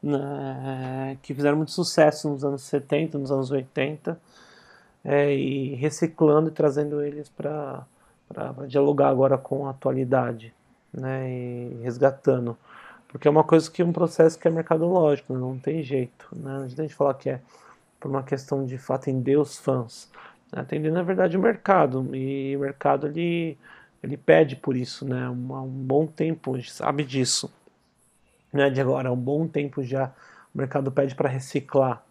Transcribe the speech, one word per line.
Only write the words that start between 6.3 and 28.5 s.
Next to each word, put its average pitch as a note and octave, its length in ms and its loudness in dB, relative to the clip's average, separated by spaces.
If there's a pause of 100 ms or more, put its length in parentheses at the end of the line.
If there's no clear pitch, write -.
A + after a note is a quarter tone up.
e D#3 40 -6
trazendo D3 500 0
eles D3 260 -8
pra, C#3+ 540 -8 (460)
pra, - 240 -8
pra C3 140 -12
dialogar C#3 420 4
agora C3+ 300 4
com C#3 280 -6
a C3+ 40 -6
atualidade, B2+ 840 -2 (400)
né, C3 380 -8
e B2 520 -10
resgatando. B2+ 760 2 (520)
Porque C3 200 2
é - 20 8
uma D3+ 140 6
coisa D#3+ 260 4
que, - 120 -2
um E3+ 100 2
processo E3 460 4
que - 100 2
é - 20 4
mercadológico, E3 840 2
né, B2+ 60 -4
não B2+ 200 -6
tem D3+ 240 -4
jeito, B2+ 500 -4
né? C3+ 200 -12
Não C#3 120 -8
adianta B2+ 180 -8
a - 40 -4
gente - 100 -12
falar C#3 180 2
que C3+ 160 -6
é C3 100 -6 (600)
por C#3 100 -8
uma C3+ 120 -2
questão C3+ 440 -4
de B2+ 100 -8
fato C3 260 -4
atender C3+ 360 2
os C#3+ 200 0
fãs, B2 520 -4 (420)
né? - 80 -8
Atender, D3+ 320 -4
na F3 100 0
verdade, F#3 340 0
o F#3+ 40 2
mercado, C#3+ 720 2
e C3+ 420 -4
o C#3 40 -4
mercado, C#3 460 0
ele, E3 500 -4 (460)
ele C3+ 140 -8
pede D#3 400 6
por C3 200 -2
isso, B2 300 -6
né? B2+ 240 -4
Um, B2 240 -8
há C3 80 -8
um C3 60 -10
bom C3+ 380 0
tempo, D#3 480 -4
a C3 40 -4
gente - 140 -12
sabe C#3+ 320 -2
disso, C3 460 -2 (1000)